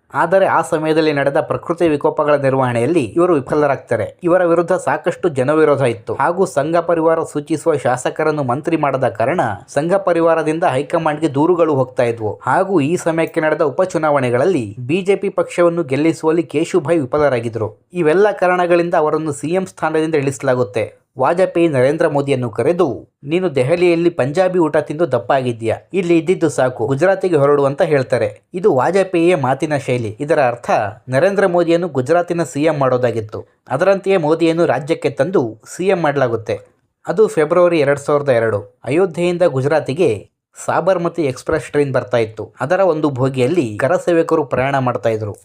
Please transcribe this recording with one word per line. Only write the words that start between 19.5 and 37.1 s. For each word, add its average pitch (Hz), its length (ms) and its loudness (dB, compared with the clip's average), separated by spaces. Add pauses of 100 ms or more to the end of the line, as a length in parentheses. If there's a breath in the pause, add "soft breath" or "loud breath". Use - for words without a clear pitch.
ಸ್ಥಾನದಿಂದ 160 500 -2
ಇಳಿಸಲಾಗುತ್ತೆ. 127 920 -2 (120)
ವಾಜಪೇಯಿ 175 480 2
ನರೇಂದ್ರ 147 400 2
ಮೋದಿಯನ್ನು 139 420 0
ಕರೆದು, 131 580 -2 (160)
"ನೀನು 160 320 -2
ದೆಹಲಿಯಲ್ಲಿ 170 540 2
ಪಂಜಾಬಿ 170 500 0
ಊಟ 156 180 2
ತಿಂದು 151 340 -2
ದಪ್ಪ 123 200 -2
ಆಗಿದ್ದೀಯಾ, 117 460 -2 (160)
ಇಲ್ಲಿ 170 240 2
ಇದ್ದಿದ್ದು 160 320 0
ಸಾಕು, 127 380 -2
ಗುಜರಾತಿಗೆ 180 480 0
ಹೊರಡು" 143 300 4
ಅಂತ 139 160 0
ಹೇಳ್ತಾರೆ. 131 600 0 (120)
ಇದು 180 220 2
ವಾಜಪೇಯಿಯ 175 600 2
ಮಾತಿನ 139 420 -2
ಶೈಲಿ. 123 420 -4
ಇದರ 151 220 0
ಅರ್ಥ 123 300 -2 (380)
ನರೇಂದ್ರ 190 380 2
ಮೋದಿಯನ್ನು 170 400 2
ಗುಜರಾತಿನ 165 560 0
ಸಿ 147 200 -4
ಎಂ 156 140 2
ಮಾಡೋದಾಗಿತ್ತು. 120 680 -2 (240)
ಅದರಂತೆಯೇ 190 480 2
ಮೋದಿಯನ್ನು 165 480 2
ರಾಜ್ಯಕ್ಕೆ 147 440 -2
ತಂದು 131 480 -2 (180)
ಸಿ 180 120 -4
ಎಂ 185 140 0
ಮಾಡಲಾಗುತ್ತೆ. 123 580 -2 (480)
ಅದು 208 200 2